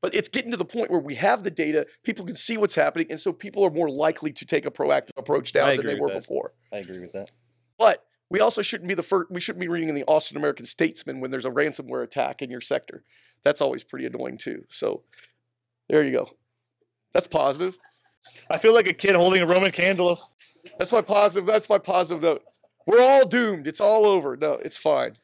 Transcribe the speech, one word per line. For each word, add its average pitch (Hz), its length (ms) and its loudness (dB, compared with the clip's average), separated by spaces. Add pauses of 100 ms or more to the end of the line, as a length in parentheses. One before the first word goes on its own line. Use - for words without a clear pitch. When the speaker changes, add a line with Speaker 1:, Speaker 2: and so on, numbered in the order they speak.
Speaker 1:
But 185 140 -4
it's 208 120 -2
getting 247 240 -4
to 247 60 -4
the 170 80 -4
point 233 260 -6
where 175 80 0
we 139 160 -10
have 202 300 0
the 170 60 -4
data, 151 340 -2 (180)
people 214 220 -6
can 175 100 -10
see 226 220 -4
what's 208 180 0
happening, 160 360 0
and 160 80 -10
so 185 120 -4
people 202 320 -4
are 185 60 4
more 160 200 -2
likely 151 440 -2
to - 120 -14
take 151 200 -2
a - 60 -6
proactive 143 440 0
approach 143 380 -4
now 143 140 4
Speaker 2:
I 139 100 2
Speaker 1:
than 139 80 -4
they 143 80 -4
Speaker 2:
agree 139 80 -6
Speaker 1:
were 147 60 -2
Speaker 2:
with 98 80 -4
that. 92 60 -8
Speaker 1:
before. - 320 -8 (200)
Speaker 2:
I 104 60 -10
agree 92 200 -14
with 87 140 -18
that. 98 160 -12 (480)
Speaker 1:
But 214 260 4 (280)
we 185 100 0
also 220 220 2
shouldn't 185 260 -8
be 196 60 0
the 165 80 2
fir-, 185 260 0
we 175 100 -8
shouldn't 175 220 -8
be 180 80 -6
reading 165 200 -2
in 147 60 -2
the 143 100 -6
Austin 156 320 2
American-Statesman 143 840 -4
when 131 100 -8
there's 131 140 -6
a 131 60 -2
ransomware 131 520 -4
attack 131 380 -6
in 131 80 -10
your 123 120 -12
sector. - 420 -8 (420)
That's 147 160 2
always 131 240 -2
pretty 131 220 -10
annoying 123 320 -8
too. - 300 -10
So - 340 -6 (840)
there 151 160 2
you 135 80 -2
go. 127 200 -4 (840)
That's - 140 0
positive. 156 500 -2 (720)
Speaker 2:
I 165 80 -2
feel 220 160 6
like 226 140 6
a 180 60 -2
kid 196 220 2
holding 180 260 4
a 175 60 2
Roman 185 240 4
candle. 175 480 0 (580)
Speaker 1:
That's 185 140 -2
my 226 100 4
positive, 196 460 2
that's 214 220 2
my 202 100 4
positive 175 440 -2
note. 165 200 0 (420)
We're 226 160 8
all 262 260 8
doomed. 202 400 0
It's 160 140 -6
all 214 240 4
over. 160 320 2
No, 147 160 0
it's - 240 -8
fine. 127 460 0